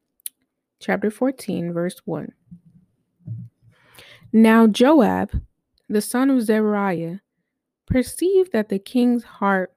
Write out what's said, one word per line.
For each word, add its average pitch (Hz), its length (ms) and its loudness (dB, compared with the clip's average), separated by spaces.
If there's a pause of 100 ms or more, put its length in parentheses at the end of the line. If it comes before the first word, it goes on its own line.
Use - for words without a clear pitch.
(800)
chapter 202 280 -4
fourteen, 190 640 -6
verse 175 340 -6
one. 160 260 -10 (2000)
Now 220 340 6
Joab, 214 640 2 (580)
the 214 120 -2
son 254 280 -2
of 262 140 2
Zeruiah, 202 800 -2 (640)
perceived 359 640 0
that 214 200 -2
the 196 100 -4
king's 240 420 0
heart 196 540 -2